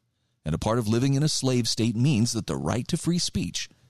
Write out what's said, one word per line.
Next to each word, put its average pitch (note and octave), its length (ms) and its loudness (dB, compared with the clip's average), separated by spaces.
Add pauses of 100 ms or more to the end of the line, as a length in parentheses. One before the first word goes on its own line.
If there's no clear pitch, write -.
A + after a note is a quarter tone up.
(460)
And D2+ 80 -2
a D#2+ 40 -2
part A2+ 200 0
of A2 100 -2
living B2 240 2
in C#3 100 2
a D#3 60 2
slave B2+ 400 0
state A2+ 260 0
means A#2+ 380 2
that A2+ 140 -4
the D2+ 100 -4
right D2+ 320 -2
to - 80 -4
free F3 220 -2
speech - 500 -4 (220)